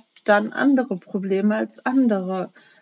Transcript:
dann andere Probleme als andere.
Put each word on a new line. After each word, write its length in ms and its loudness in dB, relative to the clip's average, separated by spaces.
dann 280 2
andere 440 2
Probleme 600 -2
als 280 -8
andere. 680 0